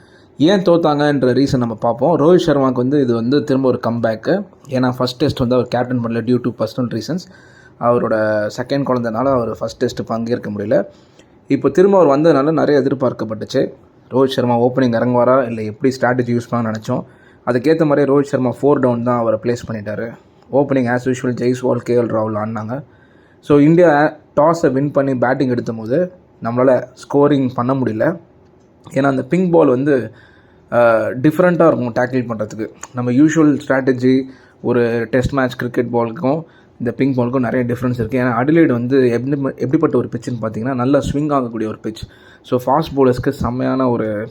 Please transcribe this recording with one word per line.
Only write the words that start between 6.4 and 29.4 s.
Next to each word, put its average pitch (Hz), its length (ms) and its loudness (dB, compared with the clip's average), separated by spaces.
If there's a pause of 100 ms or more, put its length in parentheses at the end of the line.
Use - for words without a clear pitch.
personal 120 240 -4
reasons. 135 300 -6 (600)
அவரோட 120 340 0 (440)
செகண்ட் 139 260 -2
குழந்தைனால 120 400 -2
அவர் 117 340 0
ஃபர்ஸ்ட் 113 220 -8
டெஸ்ட் 120 260 -4
பங்கேற்க 117 440 -4
முடியல. 107 340 0 (640)
இப்போ 135 220 0
திரும்ப 196 300 4
அவர் 143 200 4
வந்ததுனால 151 320 4
நிறைய 143 300 2
எதிர்பார்க்கப்பட்டுச்சு. 127 880 -2 (380)
ரோஹித் 131 180 2
சர்மா 123 320 0
ஓப்பனிங் 127 340 0
இறங்குவாரா, 123 520 2
இல்லை 113 200 -6
எப்படி 123 360 -2
ஸ்ட்ராட்டஜி 120 340 0
யூஸ் 120 160 -4
பண்ணலாம்னு 113 220 -2
நினச்சோம். 110 300 -6 (420)
அதுக்கேற்ற 143 400 2
மாதிரியே 143 320 2
ரோஹித் 143 60 4
சர்மா 127 260 -2
ஃபோர் 139 300 2
டவுன் 120 240 0
தான் 123 160 0
அவரை 110 240 -2
பிளேஸ் 120 280 -4
பண்ணிட்டாரு. 107 420 -8 (400)
ஓப்பனிங் 131 400 0
as 123 160 -2
usual 127 200 -2
ஜெய்ஸ்வால், 123 480 -2
கே 120 180 -2
எல் 120 100 2
ராகுல் 110 300 -2
ஆடினாங்க. 110 480 -6 (580)
So 147 180 4
இந்தியா 156 560 4 (200)
டாஸை 165 360 2
வின் 135 200 -2
பண்ணி 135 240 0
பேட்டிங் 127 340 0
எடுத்த 120 240 -4
போது 127 380 -2 (320)
நம்மளால 123 500 2
ஸ்கோரிங் 143 600 2
பண்ண 123 200 -2
முடியல. 123 460 -2 (680)
ஏன்னா 135 140 -2
அந்த 131 200 0
பிங்க் 175 280 0